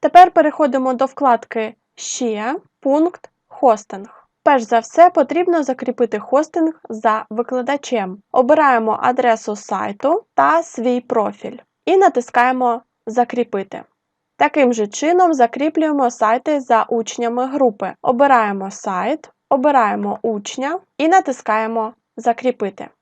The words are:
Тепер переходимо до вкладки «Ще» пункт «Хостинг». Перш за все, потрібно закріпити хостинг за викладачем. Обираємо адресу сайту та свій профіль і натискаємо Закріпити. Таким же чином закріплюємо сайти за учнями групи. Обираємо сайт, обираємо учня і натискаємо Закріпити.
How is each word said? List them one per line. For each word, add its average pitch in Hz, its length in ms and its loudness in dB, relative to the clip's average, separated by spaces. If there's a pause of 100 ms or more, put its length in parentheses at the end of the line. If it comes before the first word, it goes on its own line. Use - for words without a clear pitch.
Тепер 349 300 8
переходимо 277 640 0
до 247 100 0
вкладки 233 720 -4 (200)
«Ще» 226 600 -8 (260)
пункт 311 500 -2 (180)
«Хостинг». 208 720 -2 (300)
Перш 277 140 2
за 226 160 0
все, 330 320 4
потрібно 339 520 0
закріпити 247 560 -4
хостинг 311 720 -2
за 220 420 -2
викладачем. 233 880 -4 (140)
Обираємо 254 680 2
адресу 240 560 0
сайту 214 640 -4 (120)
та 311 280 2
свій 247 380 -4
профіль 226 560 -4 (280)
і 339 120 2
натискаємо 254 880 0 (240)
Закріпити. 233 760 -4 (540)
Таким 277 360 2
же 220 140 -4
чином 330 480 0
закріплюємо 277 760 0
сайти 254 500 -2
за 233 220 0
учнями 233 640 -4
групи. 247 460 -2 (100)
Обираємо 226 680 0
сайт, 202 600 -6 (180)
обираємо 220 720 0
учня 240 560 -6 (200)
і 302 100 0
натискаємо 226 840 0 (240)
Закріпити. 233 720 -4 (120)